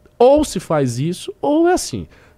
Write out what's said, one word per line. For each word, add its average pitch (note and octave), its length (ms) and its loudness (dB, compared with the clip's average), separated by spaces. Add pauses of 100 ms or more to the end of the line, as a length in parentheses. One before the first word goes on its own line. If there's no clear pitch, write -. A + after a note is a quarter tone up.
(180)
Ou C#4 280 4
se - 140 -6
faz C3+ 400 -2
isso, F3 420 -6
ou D4+ 260 2
é F4+ 60 2
assim. F#2+ 340 -6 (300)